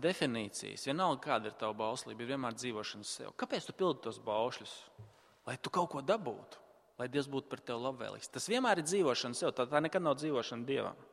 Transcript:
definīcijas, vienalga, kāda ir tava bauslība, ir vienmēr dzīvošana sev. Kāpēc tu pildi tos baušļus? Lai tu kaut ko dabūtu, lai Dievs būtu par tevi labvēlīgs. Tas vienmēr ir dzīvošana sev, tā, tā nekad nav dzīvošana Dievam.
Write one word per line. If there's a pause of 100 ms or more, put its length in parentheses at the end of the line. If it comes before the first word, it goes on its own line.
definīcijas,
vienalga,
kāda
ir
tava
bauslība,
ir
vienmēr
dzīvošana
sev.
Kāpēc
tu
pildi
tos
baušļus? (720)
Lai
tu
kaut
ko
dabūtu, (400)
lai
Dievs
būtu
par
tevi
labvēlīgs.
Tas
vienmēr
ir
dzīvošana
sev,
tā,
tā
nekad
nav
dzīvošana
Dievam. (140)